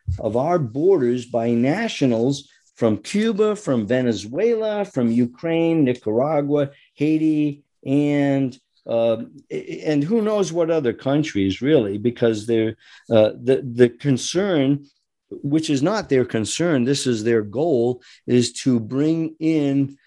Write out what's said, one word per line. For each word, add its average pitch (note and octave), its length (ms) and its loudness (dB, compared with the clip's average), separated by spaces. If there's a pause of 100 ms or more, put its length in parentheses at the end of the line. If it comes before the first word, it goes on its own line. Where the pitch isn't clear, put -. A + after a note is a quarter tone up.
(200)
of A2 160 -2
our E3 220 0
borders B2+ 680 0
by A#2 280 -2
nationals C#3 1000 0 (260)
from A2 220 0
Cuba, G#3+ 580 -2
from A#2+ 320 -2
Venezuela, E3 960 -2
from B2 260 -2
Ukraine, E3 720 0
Nicaragua, C#3+ 880 0 (240)
Haiti, D3+ 720 0 (200)
and, C#3 720 0 (300)
uh, A#2 380 0 (260)
and D#3 540 -4
who A3 180 0
knows G#3 300 0
what E3 180 0
other C#3+ 220 0
countries, G2+ 680 -2
really, A#2 380 2
because A2+ 480 0
they're, A2 300 0 (340)
uh, G#2+ 220 6 (100)
the, C3 320 0
the A#2+ 140 6
concern, C#3+ 1000 0 (420)
which D#3 420 -2
is C3+ 120 0
not F#3+ 260 -2
their B2+ 160 4
concern, B2 600 -2
this C#3 200 -2
is A2+ 200 -2
their A#2 180 2
goal, B2 580 -2 (280)
is B2 240 2
to B2 260 0
bring D#3 640 -2
in C#3 560 0 (100)